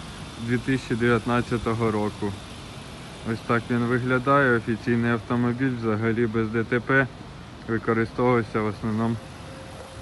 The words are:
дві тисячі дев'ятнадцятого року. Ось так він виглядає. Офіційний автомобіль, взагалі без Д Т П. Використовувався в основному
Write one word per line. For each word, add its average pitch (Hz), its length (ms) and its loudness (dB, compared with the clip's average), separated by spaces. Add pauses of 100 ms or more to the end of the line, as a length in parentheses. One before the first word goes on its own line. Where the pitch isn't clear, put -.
(480)
дві 120 100 2
тисячі 127 380 0
дев'ятнадцятого 117 960 2
року. 104 400 -2 (1000)
Ось 113 160 -2
так 117 220 2
він 123 80 2
виглядає. 127 800 4
Офіційний 117 540 2
автомобіль, 120 600 0 (100)
взагалі 113 460 2
без 110 220 0
Д 113 140 0
Т 123 160 0
П. 135 280 4 (600)
Використовувався 113 920 2
в 107 40 0
основному 110 500 0 (880)